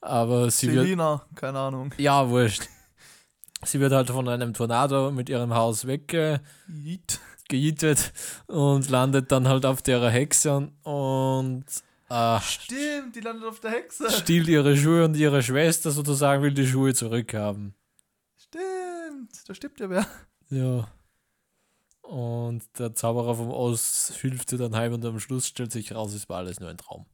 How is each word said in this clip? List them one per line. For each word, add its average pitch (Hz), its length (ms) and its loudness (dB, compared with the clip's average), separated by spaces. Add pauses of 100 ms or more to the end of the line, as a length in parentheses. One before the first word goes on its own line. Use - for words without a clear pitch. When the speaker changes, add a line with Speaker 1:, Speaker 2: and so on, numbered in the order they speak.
Speaker 1:
Aber 120 500 2
sie 127 200 0
wird 127 140 4
Speaker 2:
Selina, 165 380 0 (120)
keine 135 240 -8
Ahnung. 135 380 -6
Speaker 1:
Ja, 139 320 4
wurscht. 120 380 2 (960)
Sie - 140 -2
wird 135 140 4
halt 131 160 4
von 127 180 -4
einem 123 260 -4
Tornado 135 580 0
mit 127 180 -6
ihrem 120 240 -2
Haus 117 340 0
wegge- 147 540 -2 (260)
Speaker 2:
Yeet. 160 520 -10 (300)
Speaker 1:
gejietet 147 600 2 (360)
und 139 420 2
landet 131 420 4
dann 131 160 4
halt 135 180 4
auf 131 160 2
der 123 280 4
Hexe 139 460 2
und, 143 160 -2 (120)
und, 131 840 -2 (440)
äh, 117 320 2
Speaker 2:
Stimmt, 277 760 -6
die 233 60 -12
landet 226 260 -10
auf 214 120 -12
der 220 120 -6
Hexe. - 400 -4
Speaker 1:
stiehlt 170 360 2
ihre 143 280 6
Schuhe 165 300 6
und 156 100 2
ihre 147 280 4
Schwester 151 480 2
sozusagen 143 520 2
will 143 100 2
die 139 140 2
Schuhe 131 260 2
zurückhaben. 104 800 -4 (800)
Speaker 2:
Stimmt, 339 960 -10
da 190 60 -14
stirbt - 240 -16
ja 202 100 -8
wer. 185 160 0 (440)
Speaker 1:
Ja. 127 380 -2 (1120)
Und 120 640 -6 (140)
der 117 160 -6
Zauberer 120 420 0
vom 117 140 -6
Oz 120 720 -2
hilft 131 300 -6
ihr 123 80 -4
dann 117 160 -2
heim 117 180 0
und 117 100 -6
am 113 160 -6
Schluss 127 280 -4
stellt 120 240 -8
sich 107 240 -8
raus, 107 180 -6
es 101 160 -12
war 90 80 -8
alles 90 220 -8
nur 87 100 -12
ein 82 80 -16
Traum. - 360 -18